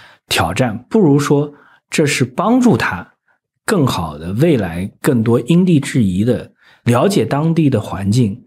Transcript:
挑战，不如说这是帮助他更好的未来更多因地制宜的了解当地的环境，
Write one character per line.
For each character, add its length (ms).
挑 240
战， 380
不 100
如 180
说 320
这 160
是 220
帮 340
助 160
他 380
更 220
好 320
的 160
未 240
来 420
更 220
多 180
因 240
地 160
制 240
宜 180
的 280
了 220
解 180
当 300
地 160
的 100
环 300
境， 260